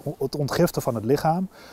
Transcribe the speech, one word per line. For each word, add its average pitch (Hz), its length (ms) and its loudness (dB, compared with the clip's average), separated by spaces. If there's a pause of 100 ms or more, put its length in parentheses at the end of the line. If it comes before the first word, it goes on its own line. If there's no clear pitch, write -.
o-, 143 140 -6
het 139 180 -4
ontgiften 147 460 0
van 127 120 -2
het 104 100 -4
lichaam. 160 440 2 (240)